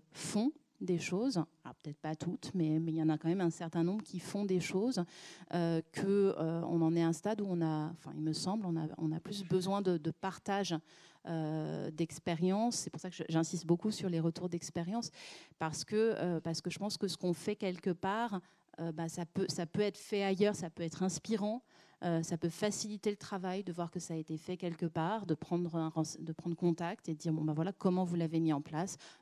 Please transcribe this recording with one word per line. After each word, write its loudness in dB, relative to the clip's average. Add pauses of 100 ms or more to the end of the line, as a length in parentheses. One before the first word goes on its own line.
(120)
font 0 (280)
des 2
choses, 0 (260)
alors -12
peut-être -10
pas -2
toutes, -6
mais, 4
mais 0
il 0
y 2
en 6
a 4
quand 0
même 2
un 4
certain -2
nombre 0
qui -8
font -4
des 4
choses, 0 (500)
euh, 2 (120)
que, 4
euh, 0
on 2
en 6
est 4
à 6
un 4
stade -2
où 0
on 0
a, 0
enfin, -12
il -4
me 2
semble, -2
on 0
a, 0 (100)
on 0
a -2
plus -6
besoin 2
de, 4
de -2
partage, -2 (500)
euh, -2
d'expérience. 0
C'est -4
pour -10
ça -8
que -16
je, -6
j'insiste 2
beaucoup 4
sur -2
les 2
retours 0
d'expérience, -4 (480)
parce -2
que, -4
euh, 4
parce -2
que -4
je -8
pense -2
que 0
ce -2
qu'on 0
fait -2
quelque -2
part, 0 (380)
euh, -2
bah, -2
ça -4
peut, 0
ça -2
peut -2
être 0
fait -2
ailleurs, 4
ça -6
peut -8
être -4
inspirant, 0 (400)
euh, 2
ça -2
peut 0
faciliter -2
le -2
travail -4
de -6
voir -2
que -6
ça -6
a -2
été -4
fait -6
quelque -4
part, 0
de 2
prendre -2
un 2
rense-, -2
de -6
prendre -4
contact 0
et -2
de -4
dire, « 0
Bon, 0
bah 2
voilà, 0
comment 2
vous 0
l'avez 2
mis 4
en 2
place ? » -4 (240)